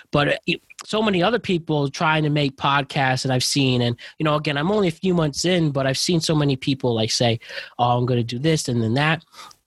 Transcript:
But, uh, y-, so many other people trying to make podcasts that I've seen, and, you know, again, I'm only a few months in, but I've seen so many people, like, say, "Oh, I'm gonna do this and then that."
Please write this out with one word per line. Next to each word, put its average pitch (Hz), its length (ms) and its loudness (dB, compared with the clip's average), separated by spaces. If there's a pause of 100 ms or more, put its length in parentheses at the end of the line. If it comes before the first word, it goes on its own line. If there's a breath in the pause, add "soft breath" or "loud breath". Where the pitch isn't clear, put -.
(120 loud breath)
But, 143 160 4
uh, 143 100 0 (100)
y-, 170 120 -2 (260)
so 214 160 -2
many 202 220 2
other 226 160 2
people 156 500 -2
trying 156 320 0
to 151 80 0
make 147 280 0
podcasts 139 640 0
that 131 80 0
I've 127 120 0
seen, 131 380 2
and, 120 140 0 (240 loud breath)
you 160 40 -4
know, 151 120 2
again, 151 220 -2
I'm 160 140 0
only 208 180 2
a - 20 -2
few 185 240 -2
months 156 280 -2
in, 170 280 2
but 135 160 -2
I've 135 100 0
seen 175 220 0
so 160 160 0
many 143 200 2
people, 127 380 -2
like, 110 160 0
say, 117 300 0 (400 loud breath)
"Oh, 123 180 2
I'm 123 80 0
gonna 120 180 2
do 120 140 -6
this 156 300 0
and 120 160 0
then 110 100 0
that." 151 320 0 (420 loud breath)